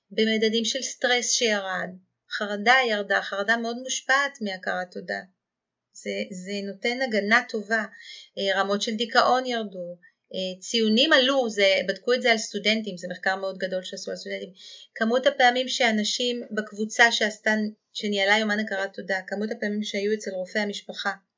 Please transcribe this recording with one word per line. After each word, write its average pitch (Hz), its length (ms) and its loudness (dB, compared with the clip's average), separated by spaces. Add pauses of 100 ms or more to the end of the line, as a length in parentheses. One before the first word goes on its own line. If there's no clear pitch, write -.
(120)
במדדים 220 540 2
של 247 160 -2
סטרס 240 500 0
שירד, 190 580 0 (480)
חרדה 208 380 2 (140)
ירדה, 202 320 0
חרדה 202 360 0
מאוד 233 200 -6
מושפעת 262 640 0
מהכרת 185 500 -4
תודה. 196 280 -6 (760)
זה, - 160 -10 (220)
זה 196 400 -8
נותן 240 300 -4
הגנה 220 480 2
טובה. 214 360 0 (520)
אה, 196 240 2
רמות 202 200 0
של 226 140 -2
דיכאון 240 500 4
ירדו, 185 520 -6 (360)
אה, 185 260 -6
ציונים 233 540 4
עלו, 262 360 4
זה, 196 260 4 (120)
בדקו 196 260 0
את 247 80 2
זה 233 100 4
על 226 60 4
סטודנטים, 208 600 -2
זה 180 140 -10
מחקר 190 240 -2
מאוד 190 220 -6
גדול 185 260 -4
שעשו 190 280 -10
על 185 60 -8
סטודנטים. 196 360 -10 (420)
כמות 247 320 2
הפעמים 254 400 4
שאנשים 240 720 0 (100)
בקבוצה 214 600 2
שעשתה, 214 400 0 (420)
שניהלה 202 440 2
יומן 214 220 0
הכרת 196 340 -4
תודה, 190 340 -4
כמות 208 240 -4
הפעמים 214 320 -4
שהיו 208 300 -2
אצל 214 180 -4
רופא 185 280 -4
המשפחה, 202 520 -4 (260)